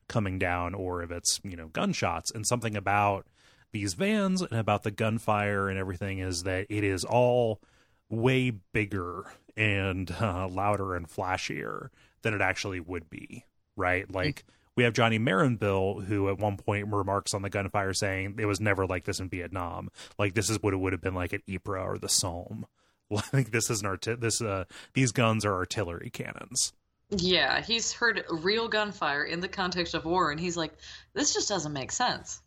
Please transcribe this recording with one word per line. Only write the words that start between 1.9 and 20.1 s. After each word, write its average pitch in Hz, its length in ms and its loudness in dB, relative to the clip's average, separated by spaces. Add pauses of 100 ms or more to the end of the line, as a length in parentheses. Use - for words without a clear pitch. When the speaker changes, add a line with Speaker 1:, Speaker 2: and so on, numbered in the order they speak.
Speaker 1:
And 107 140 -4
something 113 280 0
about 101 520 2 (440)
these 101 220 -2
vans 190 480 2
and 175 180 -2
about 104 220 2
the 110 100 -2
gunfire 104 760 0
and 95 80 -2
everything 95 400 -4
is 90 260 -2
that 92 260 -2
it 104 140 0
is 95 220 2
all 120 560 2 (480)
way 127 400 4
bigger 98 760 -4 (300)
and, 98 540 0 (100)
uh, 95 280 0
louder 98 480 0
and 85 120 -6
flashier 76 800 -4 (340)
than 110 100 2
it 101 80 0
actually 95 380 0
would 85 300 -8
be, - 360 -14 (300)
right? 92 320 2
Speaker 2:
Mm. 95 80 -12
Speaker 1:
Like, 92 300 -2 (320)
we 120 60 6
have 117 100 4
Johnny 117 240 6
Marinville, 104 880 2
who 98 240 2
at 98 80 0
one 104 180 0
point 104 380 -2
remarks 98 400 0
on 101 80 -2
the 98 80 -4
gunfire 98 460 0
saying, 98 420 -2
"It 113 80 0
was 101 160 2
never 98 240 4
like 90 200 -2
this 95 140 -4
in 92 80 -4
Vietnam. 87 640 -6 (300)